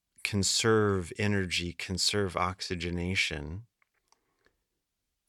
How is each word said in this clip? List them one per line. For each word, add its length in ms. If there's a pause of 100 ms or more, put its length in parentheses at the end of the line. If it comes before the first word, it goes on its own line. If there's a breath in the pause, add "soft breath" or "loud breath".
(240)
conserve 920
energy, 560
conserve 640
oxygenation, 1300 (1700)